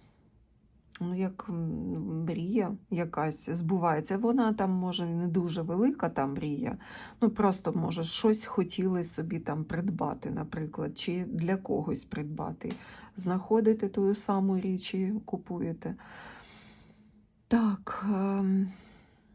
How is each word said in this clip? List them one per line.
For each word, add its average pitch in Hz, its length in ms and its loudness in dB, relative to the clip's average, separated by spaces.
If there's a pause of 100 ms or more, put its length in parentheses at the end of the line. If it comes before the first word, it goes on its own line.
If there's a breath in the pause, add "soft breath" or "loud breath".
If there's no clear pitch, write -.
(1000 loud breath)
ну, 175 140 0
як, 185 340 -2
м, 165 760 -2
мрія 185 480 0 (180)
якась 165 600 -2
збувається. 170 680 2
Вона 233 340 4
там, 196 180 2
може, 180 360 0
не 170 220 0
дуже 170 340 0
велика, 190 460 2
та 139 180 0
мрія. 143 520 -2 (420 loud breath)
Ну, 220 100 6
просто, 190 420 2
може, 165 320 0
щось 214 400 2
хотіли 185 600 0
собі 165 340 -4
там 156 260 -2
придбати, 160 640 -2
наприклад, 151 680 -6
чи 180 260 -2
для 170 320 0
когось 156 480 -2
придбати. 156 680 -6 (440 loud breath)
Знаходите 202 720 2
ту 196 260 2
саму 196 440 2
річ 185 360 -2
і 190 180 0 (120)
купуєте. 175 680 -6 (1500 loud breath)
Так, 214 600 2
ем, 196 640 2 (640 loud breath)